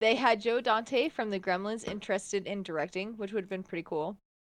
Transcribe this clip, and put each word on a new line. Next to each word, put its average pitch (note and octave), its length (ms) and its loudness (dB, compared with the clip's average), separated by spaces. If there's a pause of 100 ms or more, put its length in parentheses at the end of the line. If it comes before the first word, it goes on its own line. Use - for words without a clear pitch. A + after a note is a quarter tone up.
they A3 140 6
had A3+ 260 4
Joe A#3 180 2
Dante A#3+ 500 2
from A3 200 -4
the G3 100 0
Gremlins G3 480 -2
interested G3 600 -2
in G3 160 -4
directing, F3+ 540 -2
which G3+ 140 -6
would G#3 120 0
have G3 60 -10
been F#3+ 140 -4
pretty E3+ 200 -6
cool. E3+ 340 -2 (420)